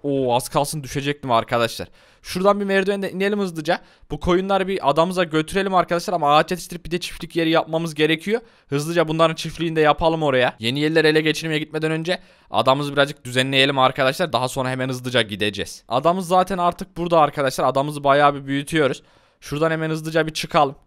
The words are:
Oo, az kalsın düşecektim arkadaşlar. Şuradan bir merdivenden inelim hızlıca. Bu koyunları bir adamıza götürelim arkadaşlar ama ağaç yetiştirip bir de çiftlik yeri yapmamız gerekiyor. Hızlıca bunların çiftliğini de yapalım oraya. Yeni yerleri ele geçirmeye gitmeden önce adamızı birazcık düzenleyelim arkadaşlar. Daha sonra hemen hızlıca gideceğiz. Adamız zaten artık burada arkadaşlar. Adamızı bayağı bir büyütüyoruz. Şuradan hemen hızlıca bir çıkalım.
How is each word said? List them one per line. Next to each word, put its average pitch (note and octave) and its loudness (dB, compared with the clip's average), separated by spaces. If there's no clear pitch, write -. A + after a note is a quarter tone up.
Oo, C3+ 0
az C3 -2
kalsın C#3+ -2
düşecektim C#3 -4
arkadaşlar. A2+ 0
Şuradan G3+ 0
bir G3+ -4
merdivenden G3 0
inelim G3+ -2
hızlıca. E3 -2
Bu D3 -8
koyunları F#3+ 0
bir F3+ 0
adamıza F3 2
götürelim E3+ -2
arkadaşlar F3 0
ama D3+ 4
ağaç D#3+ 2
yetiştirip F3 -8
bir D#3+ -8
de F3 -4
çiftlik - -12
yeri E3 0
yapmamız D#3+ 0
gerekiyor. D#3+ 0
Hızlıca D#3 0
bunların D#3+ 2
çiftliğini E3 -6
de D#3 2
yapalım D#3+ 2
oraya. B2+ 2
Yeni B2 -2
yerleri D#3 2
ele D#3 4
geçirmeye D#3 -2
gitmeden D#3 -4
önce D#3+ -4
adamızı C3+ 2
birazcık C#3+ 0
düzenleyelim C3+ 2
arkadaşlar. C3 2
Daha B2+ 0
sonra B2+ -4
hemen C3 -4
hızlıca B2+ -2
gideceğiz. G2+ -4
Adamız E3 0
zaten F#3 0
artık F3 -4
burada E3+ 2
arkadaşlar. C#3+ 2
Adamızı C#3+ -2
bayağı C#3+ 4
bir C#3 -12
büyütüyoruz. C#3+ 0
Şuradan D#3+ -2
hemen D#3+ -2
hızlıca D#3+ -2
bir D#3 -8
çıkalım. D3 0